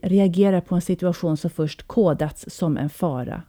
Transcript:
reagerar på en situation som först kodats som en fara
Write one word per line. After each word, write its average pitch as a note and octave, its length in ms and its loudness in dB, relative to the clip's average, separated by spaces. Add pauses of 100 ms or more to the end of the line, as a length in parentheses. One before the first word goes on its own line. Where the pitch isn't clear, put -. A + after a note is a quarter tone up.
reagerar F#3+ 580 4
på F#3 140 -4
en F3 60 2
situation F3 560 -2
som E3 140 -6
först - 320 -4
kodats D#3 640 0
som D#3 280 -2
en C#3+ 140 -4
fara C#3 580 -4